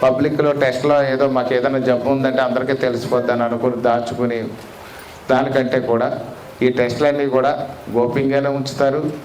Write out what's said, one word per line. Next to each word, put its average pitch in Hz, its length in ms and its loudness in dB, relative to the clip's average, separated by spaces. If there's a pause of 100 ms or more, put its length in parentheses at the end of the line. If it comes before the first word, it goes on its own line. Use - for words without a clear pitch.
పబ్లిక్‌లో 143 480 2
టెస్ట్‌లో 143 520 2
ఏదో 135 240 2
మాకు 131 260 0
ఏదైనా 131 260 2
జబ్బు 123 300 0
ఉందంటే 131 320 2
అందరికీ 131 320 0
తెలిసిపోద్ది 123 580 0
అని 120 120 0
అనుకుని 117 380 -2
దాచుకుని 117 640 0 (880)
దానికంటే 131 480 2
కూడా 117 400 0 (420)
ఈ 127 80 4
టెస్టులన్నీ 123 560 2
కూడా 131 420 0 (240)
గోప్యంగానే 135 580 2
ఉంచుతారు. 139 600 -2 (140)